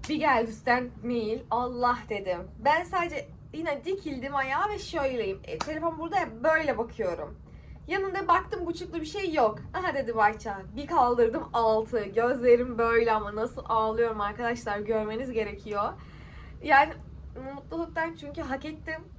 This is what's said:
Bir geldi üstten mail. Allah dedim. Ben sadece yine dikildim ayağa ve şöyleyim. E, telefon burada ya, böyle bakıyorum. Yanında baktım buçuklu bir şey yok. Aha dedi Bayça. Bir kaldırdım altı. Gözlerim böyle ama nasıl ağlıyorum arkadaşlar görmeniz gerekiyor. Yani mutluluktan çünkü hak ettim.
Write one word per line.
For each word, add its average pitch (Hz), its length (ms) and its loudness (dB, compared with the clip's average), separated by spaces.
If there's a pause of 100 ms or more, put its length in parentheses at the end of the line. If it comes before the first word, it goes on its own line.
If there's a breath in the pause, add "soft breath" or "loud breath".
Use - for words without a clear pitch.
Bir 311 60 0
geldi 240 340 4
üstten 247 400 0 (140)
mail. 233 360 0 (120)
Allah 247 460 2 (120)
dedim. 190 500 -4
Ben 302 240 4
sadece 339 460 -2 (240)
yine 311 320 -2
dikildim 285 500 -4
ayağa 277 340 2
ve 415 100 -4
şöyleyim. 262 640 -2
E, - 140 -8
telefon 311 420 -2
burada 330 200 0
ya, 233 240 -4
böyle 311 340 4
bakıyorum. 180 600 -4 (480 loud breath)
Yanında 381 400 -2
baktım 359 380 2
buçuklu 339 360 -6
bir 311 40 -6
şey 381 280 -4
yok. 233 260 4 (140)
Aha 359 200 -2
dedi 233 220 -2
Bayça. 214 460 2 (140)
Bir 277 120 -8
kaldırdım 240 680 4
altı. 220 500 2
Gözlerim 240 760 4
böyle 233 340 4
ama 208 240 0
nasıl 254 340 -4
ağlıyorum 220 520 2
arkadaşlar 214 580 -2
görmeniz 220 520 -2
gerekiyor. 214 640 -2 (720 loud breath)
Yani 302 300 6 (640)
mutluluktan 330 600 -6
çünkü 294 260 -10
hak 269 240 -6
ettim. 311 420 -10 (120)